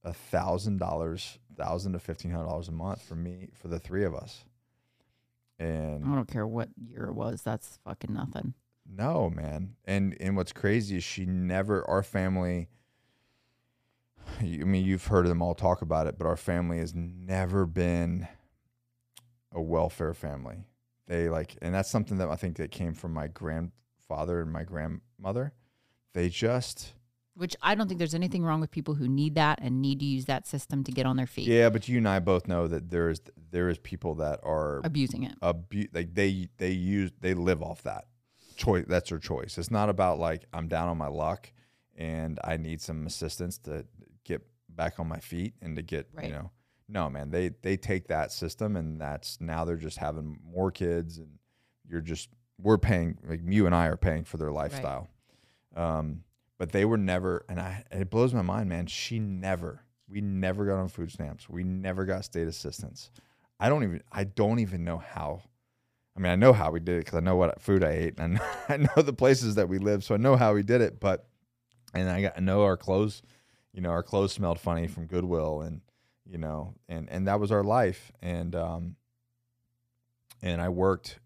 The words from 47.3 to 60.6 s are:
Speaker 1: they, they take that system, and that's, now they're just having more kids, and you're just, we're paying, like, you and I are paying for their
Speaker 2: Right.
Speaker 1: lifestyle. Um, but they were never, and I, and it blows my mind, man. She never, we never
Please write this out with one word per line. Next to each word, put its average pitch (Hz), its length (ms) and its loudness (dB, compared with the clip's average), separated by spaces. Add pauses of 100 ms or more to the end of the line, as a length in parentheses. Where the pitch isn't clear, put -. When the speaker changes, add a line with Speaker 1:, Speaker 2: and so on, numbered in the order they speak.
Speaker 1:
they, 90 200 0 (100)
they 95 160 0
take 92 320 -2
that 78 240 -2
system, 104 420 -4
and 80 240 -4
that's, 73 400 -8
now 82 240 -4
they're 85 140 -2
just 78 200 -10
having 78 460 -6
more 90 280 -2
kids, 85 480 -2
and 76 200 -20 (480)
you're 85 140 -4
just, 80 260 -6 (320)
we're 101 180 6
paying, 87 400 2 (100)
like, 82 180 -4
you 98 200 6
and 87 80 6
I 85 140 6
are 80 80 0
paying 80 300 0
for - 100 -10
their 78 140 -2
Speaker 2:
Right. 73 240 -2
Speaker 1:
lifestyle. 69 340 -6 (640)
Um, 80 520 -2 (320)
but 87 160 -4
they 98 100 4
were 110 140 6
never, 92 500 2
and 87 140 -4
I, 95 300 -6
and 98 100 -2
it 92 80 -4
blows 120 240 4
my 117 80 2
mind, 98 260 0
man. 87 200 -2
She - 320 -6
never, 92 640 -4 (260)
we 98 100 -8
never 98 460 0